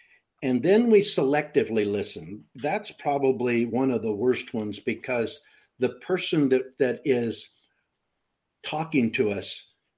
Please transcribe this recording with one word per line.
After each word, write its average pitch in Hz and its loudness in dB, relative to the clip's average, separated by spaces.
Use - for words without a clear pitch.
And 127 0
then 220 4
we 208 8
selectively 135 0
listen. 95 -6
That's 160 -4
probably 123 0
one 127 0
of 113 0
the 110 -2
worst 120 -2
ones, 107 -6
because 117 -4
the 123 0
person 170 0
that, 131 0
that 123 0
is 120 -2
talking 151 0
to 113 0
us, - -8